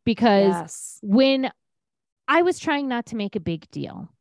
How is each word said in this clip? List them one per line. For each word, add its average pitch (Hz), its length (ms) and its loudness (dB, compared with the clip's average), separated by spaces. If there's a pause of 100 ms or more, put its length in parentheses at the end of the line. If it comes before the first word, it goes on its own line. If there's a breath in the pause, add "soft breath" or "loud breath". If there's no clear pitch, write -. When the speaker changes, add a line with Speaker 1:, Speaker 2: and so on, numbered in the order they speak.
Speaker 1:
Because 202 480 4
Speaker 2:
Yes. - 500 -10
Speaker 1:
when 262 480 2 (760)
I 320 160 2
was 349 160 0
trying 285 300 -2
not 240 180 -4
to 233 100 -12
make 202 200 -6
a 196 40 -6
big 165 300 -8
deal, - 400 -12 (100)